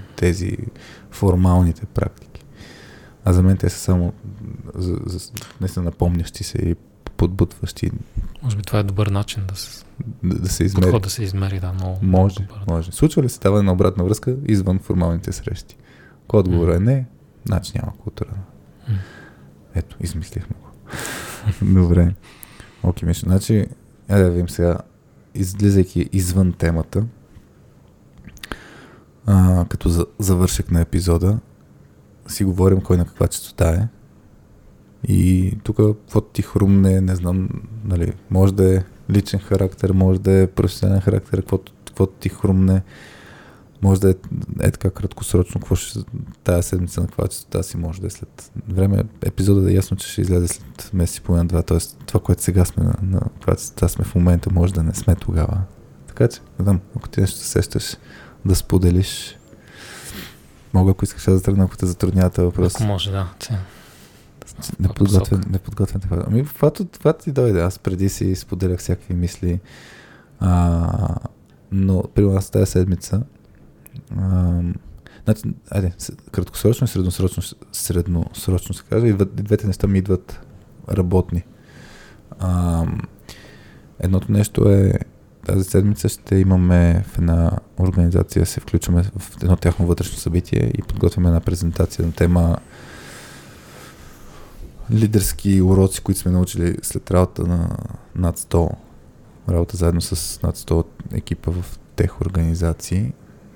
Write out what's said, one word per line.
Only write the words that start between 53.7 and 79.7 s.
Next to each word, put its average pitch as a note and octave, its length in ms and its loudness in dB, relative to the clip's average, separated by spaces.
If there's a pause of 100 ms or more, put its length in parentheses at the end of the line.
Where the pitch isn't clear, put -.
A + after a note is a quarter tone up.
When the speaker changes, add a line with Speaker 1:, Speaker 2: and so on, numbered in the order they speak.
Speaker 1:
сме - 160 -2
в - 100 -6
момента, F2 380 2
може F2 220 2
да D#2+ 80 -2
не D#2+ 120 -2
сме - 200 0
тогава. F2 460 -2 (460)
Така - 220 0
че, - 120 -8 (180)
не F#2 40 -4
знам, F#2+ 180 2 (160)
ако - 120 -10
ти - 120 -2
нещо F#2+ 180 0
се - 100 -10
сещаш - 480 -4 (480)
да F#2 100 2
споделиш, F2+ 840 0 (1400)
мога, F#2+ 160 6
ако F#2+ 140 0
искаш - 200 -10
да F#2+ 180 4
тръгна, G2 220 2
ако - 120 -2
те F#2 100 -2
затруднява F#2 440 2
този F2+ 140 0
въпрос. F2+ 300 0
Speaker 2:
Ако A2 100 -2
може, G2+ 260 -2
да, F#2+ 180 -4 (100)
че - 120 -14 (1300)
Speaker 1:
Неподготвен, G2 400 2
Speaker 2:
посока. - 300 -2
Speaker 1:
неподготвен F#2+ 500 -4
така. F#2+ 260 -4
Ами, B2 200 0
каквото, D3+ 460 0
каквото - 320 -2
ти D3+ 80 -4
дойде, A#2+ 280 2
аз F2+ 180 -2
преди F#2+ 300 -2
си F#2+ 260 -2
споделях F2+ 440 -4
всякакви - 360 -6
мисли. F2 460 -2 (800)
А, F2 760 2 (580)
но, F#2+ 300 2 (120)
при G#2 120 4
нас F#2+ 240 0
тази G2+ 200 2
седмица, F#2+ 520 0 (960)
ам, F2+ 580 0 (500)
значи, - 180 0 (280)
айде, F#2 280 -2
с-, - 140 -12 (200)
краткосрочно G#2+ 520 0
и A2+ 40 0
средносрочно, F#2 540 -2
с-, - 120 -12 (180)
средносрочно F2+ 1040 -2
се - 160 -12
казва, A2+ 180 2
и G#2+ 40 2
две-, G2 120 2 (140)
и - 40 -6
двете G#2 240 0
неща - 200 -2